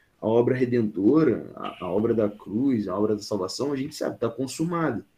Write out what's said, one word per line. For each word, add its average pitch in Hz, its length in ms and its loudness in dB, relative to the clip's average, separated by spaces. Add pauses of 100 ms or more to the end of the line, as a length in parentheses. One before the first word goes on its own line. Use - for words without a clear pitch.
(220)
a 98 60 0
obra 120 260 4
redentora, 120 1000 2
a, - 300 -10
a 90 40 -6
obra 107 240 2
da 110 160 2
cruz, 110 600 -2
a 92 100 -2
obra 104 160 2
da 101 60 -8
salvação, 104 500 -4
a 143 60 -2
gente 139 180 -6
sabe, - 240 -4
tá 117 100 -2
consumada. 151 760 -4 (120)